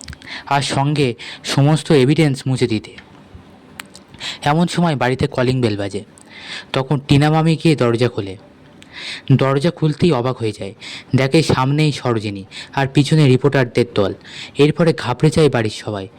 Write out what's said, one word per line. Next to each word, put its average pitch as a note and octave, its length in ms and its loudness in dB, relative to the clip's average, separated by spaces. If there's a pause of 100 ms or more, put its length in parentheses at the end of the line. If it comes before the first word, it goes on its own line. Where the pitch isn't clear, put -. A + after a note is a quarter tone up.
(460)
আর C#3+ 160 0
সঙ্গে C#3 520 -2 (300)
সমস্ত D3 480 2
এভিডেন্স C#3+ 540 4
মুছে B2+ 200 0
দিতে।" A2 240 -4 (1500)
এমন D#3+ 240 2
সময় E3+ 300 0
বাড়িতে B2+ 300 0
কলিং B2+ 340 0
বেল A2 160 0
বাজে, G2+ 280 -6 (680)
তখন C3+ 360 -2
টিনা D3 220 4
মামি D#3+ 340 2
গিয়ে D#3+ 120 4
দরজা A#2+ 320 2
খোলে। G2 280 -8 (960)
দরজা C3+ 380 2
খুলতেই D#3 420 0
অবাক B2 240 -2
হয়ে A2 160 -6
যায়, G2 220 -14 (420)
দেখে C3+ 260 2
সামনেই C#3+ 500 0
সরোজিনী G#2+ 520 -4 (300)
আর C#3 200 0
পিছনে D3+ 320 4
রিপোর্টারদের C3 580 2 (100)
দল। G2 200 0 (440)
এরপরে D3+ 340 4
ঘাবড়ে D3 380 0
যায় D#3 180 4
বাড়ির A#2 220 0
সবাই। G2+ 380 -8 (100)